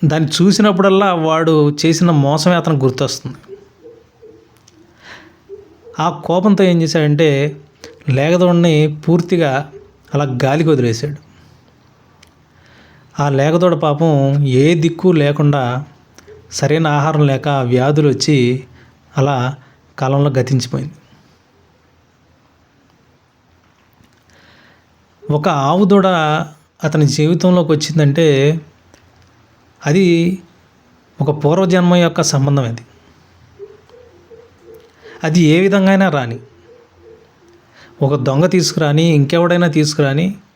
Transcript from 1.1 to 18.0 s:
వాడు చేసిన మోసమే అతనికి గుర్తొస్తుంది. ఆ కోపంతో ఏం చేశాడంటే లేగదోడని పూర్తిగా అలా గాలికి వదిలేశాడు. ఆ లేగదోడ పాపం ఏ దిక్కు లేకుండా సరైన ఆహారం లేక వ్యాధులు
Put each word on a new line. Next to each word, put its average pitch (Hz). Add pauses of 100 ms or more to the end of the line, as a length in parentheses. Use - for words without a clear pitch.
వాడు 160 (100)
చేసిన 170
మోసమే 151
అతనికి 165
గుర్తొస్తుంది. 131 (2750)
ఆ 160
కోపంతో 185
ఏం 170
చేశాడంటే 147 (520)
లేగదోడని 160 (120)
పూర్తిగా 165 (440)
అలా 139
గాలికి 151
వదిలేశాడు. 135 (2000)
ఆ 143
లేగదోడ 160
పాపం 147
ఏ 135
దిక్కు 165
లేకుండా 143 (680)
సరైన 156
ఆహారం 147
లేక 135
వ్యాధులు 139